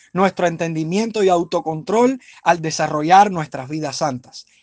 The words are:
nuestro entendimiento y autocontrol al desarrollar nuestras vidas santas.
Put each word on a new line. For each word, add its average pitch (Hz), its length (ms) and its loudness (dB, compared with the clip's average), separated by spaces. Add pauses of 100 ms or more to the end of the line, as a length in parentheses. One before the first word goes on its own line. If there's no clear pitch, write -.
(140)
nuestro 185 320 0
entendimiento 170 760 -2
y 190 60 4
autocontrol 175 920 0 (200)
al 170 200 2
desarrollar 160 680 4
nuestras 147 380 -8
vidas 151 280 -8
santas. 131 500 -8 (160)